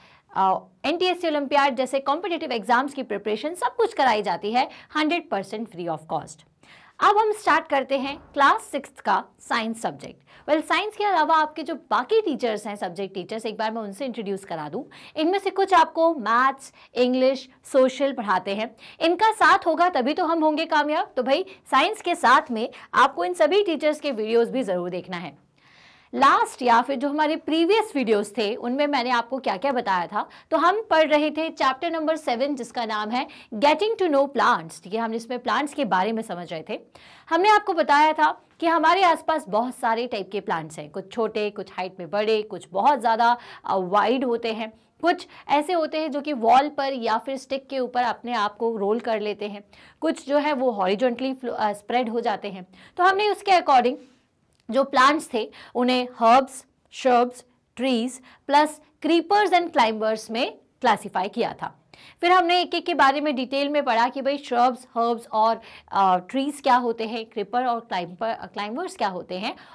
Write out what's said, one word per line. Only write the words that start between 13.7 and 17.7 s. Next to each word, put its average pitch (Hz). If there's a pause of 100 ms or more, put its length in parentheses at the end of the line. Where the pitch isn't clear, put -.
मैं 226
उनसे 202
इंट्रोड्यूस 202
करा 160
दूं। 180 (340)
इनमें 339
से 392
कुछ 381
आपको 330
मैथ्स, 254 (220)
इंग्लिश, 254 (240)